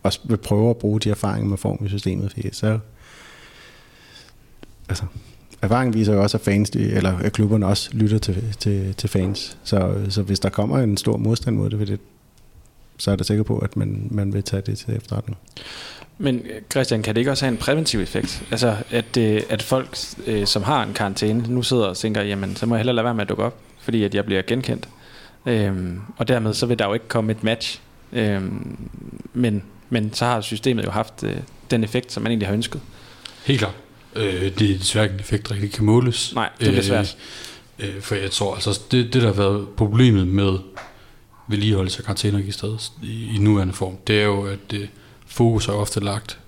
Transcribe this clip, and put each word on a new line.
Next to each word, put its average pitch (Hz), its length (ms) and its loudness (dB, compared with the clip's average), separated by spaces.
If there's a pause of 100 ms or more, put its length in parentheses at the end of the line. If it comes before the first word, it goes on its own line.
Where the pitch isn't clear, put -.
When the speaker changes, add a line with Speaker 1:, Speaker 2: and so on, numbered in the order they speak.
Speaker 1:
også - 220 -2
vil 113 120 2
prøve 107 340 2
at 113 60 2
bruge 104 240 0
de 107 100 0
erfaringer, 104 380 0
man 98 100 -2
får 101 220 -2
med 104 80 -4
systemet. 98 440 -2
Fordi 104 200 -6
så, 110 260 0 (2000)
altså, 95 160 -4 (580)
erfaringen 117 320 2
viser 107 200 4
jo 98 80 6
også, 104 140 2
at - 80 -4
fans, 104 260 4
de, 107 220 0
eller 95 260 2
at 104 140 0
klubberne 104 340 2
også - 260 0
lytter 107 260 2
til, 104 400 -2
til, 98 360 0
til - 140 -4
fans. 98 560 -2
Så, 98 440 2
så 98 140 0
hvis 98 180 0
der - 80 0
kommer 110 300 0
en 107 180 2
stor 110 200 0
modstand 113 400 0
mod 104 140 0
det, 107 80 -4
vil 104 100 -2
det, 101 120 -4 (1000)
så - 120 -2
er - 20 4
jeg 95 60 2
da 101 60 -2
sikker 107 200 2
på, 110 140 0
at 107 180 -2
man, 104 340 -2
man 101 220 0
vil 101 100 -2
tage 98 240 -2
det 104 120 -4
til 113 180 -4
efterretning. 107 420 -6 (800)
Speaker 2:
Men, 131 240 0 (280)
Christian, 117 320 0
kan 107 120 -2
det 117 60 4
ikke 135 100 2
også 135 140 0
have 127 80 2
en 113 60 -2
præventiv 143 420 0
effekt? - 500 -4
Altså, 113 260 2 (140)
at, 117 260 -2
øh, 107 320 4
at 110 140 -2
folk, - 340 -2 (300)
øh, 101 200 0
som 101 160 0
har 123 200 2
en 104 120 -4
karantæne, 107 540 0
nu 123 140 0
sidder 117 240 2
og 92 100 -4
tænker, 107 260 0
"Jamen, 98 340 -2
så 113 100 -4
må 117 80 2
jeg 113 40 2
hellere 120 180 2
lade 113 80 2
være 120 100 0
med 110 80 -2
at 98 60 -2
dukke 104 160 0
op, 120 140 -4 (220)
fordi 113 220 0
at 98 120 0
jeg 101 100 2
bliver 95 220 0
genkendt." 120 420 -2 (580)
Øhm, 98 540 0 (160)
og 113 120 -2
dermed 110 260 2
så 117 120 0
vil 120 120 0
der 107 80 2
jo 101 60 0
ikke 113 160 -2
komme 110 240 2
et 107 120 -4
match. - 360 -2 (320)
Øhm, 101 640 -2 (560)
men, 110 300 2 (280)
men 110 240 0
så 120 100 0
har 120 160 2
systemet 110 440 -2
jo 95 60 -2
haft, 107 340 -4
øh, 101 120 -2 (340)
den 113 140 4
effekt, 123 280 -4
som 107 100 -6
man 110 100 0
egentlig 101 160 0
har 101 60 0
ønsket. - 260 -4 (640)
Speaker 3:
Helt 139 140 2
klart. 98 180 -2 (400)
Øh, 95 420 -2
det 107 120 4
er 92 80 2
desværre 107 260 2
ikke 95 100 0
en 95 60 -6
effekt, - 280 -2
der 107 60 -4
rigtig 101 180 -4
kan 110 120 0
måles. 120 500 4
Speaker 2:
Nej, 117 140 0 (100)
det 123 100 2
bliver 127 100 4
Speaker 3:
Øh, 104 60 2
Speaker 2:
svært. 101 320 0 (600)
Speaker 3:
øh, 101 220 -8
for 107 140 -4
jeg 98 160 -4
tror, 101 240 -2
altså, - 260 -2 (100)
det, 123 220 2
det, 131 100 4
der 117 40 4
har 101 80 4
været 101 420 2
problemet 110 520 6
med 95 300 2 (880)
vedligeholdelse 101 500 2
af - 60 -14
karantæneregisteret 101 880 -4 (100)
i, 113 320 -6
i 104 40 0
nuværende 98 360 4
form, 92 220 -4 (100)
det 104 140 4
er 104 40 4
jo, 101 180 2
at, 98 320 -6
øh, 101 140 -6 (380)
fokus 113 420 2
er 101 40 0
ofte 104 280 -2
lagt 101 480 -6